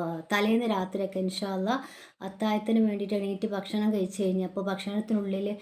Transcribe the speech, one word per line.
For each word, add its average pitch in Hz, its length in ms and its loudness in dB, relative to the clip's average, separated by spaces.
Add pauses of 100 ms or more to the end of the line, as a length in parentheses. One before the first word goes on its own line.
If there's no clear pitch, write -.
(320)
തലേന്ന് 220 420 4
രാത്രിയൊക്കെ 190 520 -2
ഇൻഷാ 190 320 -4
അല്ലാ 208 180 2 (520)
അത്താഴത്തിന് 214 600 2
വേണ്ടിയിട്ട് 202 320 0
എണീറ്റ് 196 360 -2
ഭക്ഷണം 208 380 0
കഴിച്ച് 190 300 0
കഴിഞ്ഞാൽ, 185 280 2
അപ്പോൾ 190 200 -4
ഭക്ഷണത്തിനുള്ളിൽ 202 760 -2 (140)